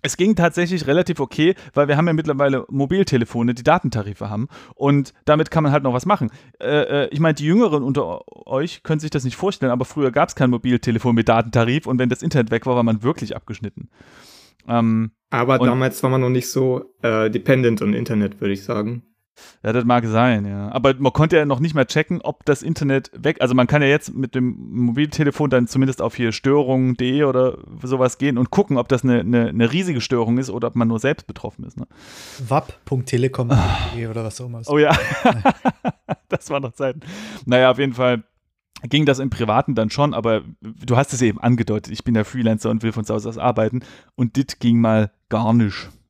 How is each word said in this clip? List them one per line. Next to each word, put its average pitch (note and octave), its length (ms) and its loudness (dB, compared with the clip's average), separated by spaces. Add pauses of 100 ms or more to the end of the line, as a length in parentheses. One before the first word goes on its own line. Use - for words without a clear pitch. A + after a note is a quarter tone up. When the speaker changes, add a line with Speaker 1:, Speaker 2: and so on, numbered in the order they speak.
Speaker 1:
es - 140 -6
ging G3 200 4
tatsächlich E3+ 500 0
relativ E3+ 340 0
okay, D#3 340 0 (180)
weil C#3+ 160 2
wir C#3+ 80 2
haben D#3+ 100 4
ja E3+ 60 2
mittlerweile C#3+ 560 0
Mobiltelefone, C3+ 840 0
die B2 80 -12
Datentarife A2 680 0
haben G#2+ 180 -6 (280)
und C#3 400 0 (100)
damit D3+ 260 2
kann D#3+ 140 0
man C#3 80 2
halt D3 100 2
noch B2+ 120 -2
was B2+ 100 -4
machen. F3+ 260 0 (300)
Äh, C#3+ 460 0
äh, - 40 -8
ich D3 80 -6
meine, D#3+ 160 2
die C#3+ 120 -4
Jüngeren D#3+ 360 4
unter B2+ 240 -2
o-, E2 160 -10 (240)
euch C#3+ 360 -6
können D#3 180 -2
sich D3+ 100 -8
das C3+ 140 -4
nicht B2 120 -6
vorstellen, D#3 360 -2
aber B2 140 -2
früher C3+ 260 -2
gab's D3 240 0
kein B2+ 140 2
Mobiltelefon A#2+ 640 0
mit A2+ 140 2
Datentarif A#2 580 2
und B2+ 120 -2
wenn B2+ 120 2
das B2+ 120 -4
Internet C3+ 280 0
weg A#2 160 -2
war, B2+ 100 0
war A#2+ 80 2
man A2 180 0
wirklich B2 320 -4
abgeschnitten. - 540 -12 (800)
Ähm, A2+ 440 2 (180)
Speaker 2:
Aber B2+ 300 2
Speaker 1:
und B2+ 60 4
Speaker 2:
damals C3 360 0
war C3 80 2
man C3 100 2
noch B2+ 80 0
nicht C3 240 -2
so, C3 500 -2
äh, A2 280 0
dependent A#2+ 500 2
on G#2 140 0
Internet, G#2+ 460 -2
würde G2+ 120 -2
ich G2 120 -6
sagen. A#2 380 -6 (600)
Speaker 1:
Ja, A2 100 -2
das A#2+ 120 0
mag A#2+ 200 2
sein, A2+ 420 2
ja. G2+ 260 -8
Aber C3 260 2
man C3+ 140 2
konnte D#3+ 240 2
ja D3+ 80 4
noch C3+ 160 0
nicht D#3+ 120 -2
mal C#3+ 120 2
checken, D#3 380 -2
ob - 220 -8
das C#3+ 160 2
Internet C#3 540 -2
weg, C3+ 260 -4
also B2+ 140 2
man B2+ 140 4
kann D3 140 2
ja C3+ 40 2
jetzt D3 260 0
mit B2+ 220 -6
dem B2+ 220 -2 (300)
Mobiltelefon D3 640 0
dann B2 200 2
zumindest C3 340 0
auf A2+ 140 -4
hier A2+ 160 0
störungen C3 640 0
punkt - 40 -8
de B2+ 220 0
oder B2+ 360 0 (260)
sowas B2+ 340 0
gehen C3+ 180 0
und A#2+ 140 0
gucken, D3+ 280 2
ob A#2+ 100 -2
das B2+ 160 0
eine, A#2+ 160 4
eine, A#2 300 2
eine A#2 200 2
riesige E3 300 -2
Störung A#2 380 0
ist C3 120 -4
oder A#2+ 160 -6
ob A#2 80 -6
man A#2 140 2
nur A2+ 100 0
selbst C#3 300 -4
betroffen - 340 -14
ist, - 140 -16
ne? - 100 -12 (640)
Speaker 3:
wap - 360 -4
punkt C3 240 -4
telekom B2+ 380 -2
punkt A#2 180 4 (300)
de A#2 140 -8
oder A2 160 -8
was G#2+ 160 -10
auch B2 60 -12
immer. A#2 200 -12
Speaker 1:
Oh D3 120 2
ja. D3+ 200 4 (240)
Speaker 3:
Ja. A3 320 0 (340)
Speaker 1:
<laughs> - 400 -12
Das - 220 -8
war C#3 80 -2
noch C3 140 -8
Zeit. C3+ 240 -6 (500)
Naja, B2+ 240 6
auf B2 80 2
jeden C3+ 160 0
Fall B2 300 0 (640)
ging C#3+ 180 4
das C3 140 2
im C3+ 100 -2
Privaten A2+ 460 0
dann A2 140 0
schon, C#3+ 240 0
aber A2 280 0 (180)
du A#2 360 -2
hast C#3 160 0
es B2 100 -2
eben A2 160 2
angedeutet, A#2 540 0
ich A2 100 -12
bin A#2+ 140 0
ja G#2+ 80 2
Freelancer A2+ 460 -2
und A2+ 120 -2
will A#2 80 -2
von A2 140 -6
zu A2 100 -4
Hause A2 140 -6
aus A2+ 100 -12
arbeiten A#2 440 -2 (340)
und A#2+ 180 -2
dit C3+ 240 -2
ging A#2 220 4
mal A2 320 2 (160)
gar A2+ 240 -2
nicht. A2 380 0 (200)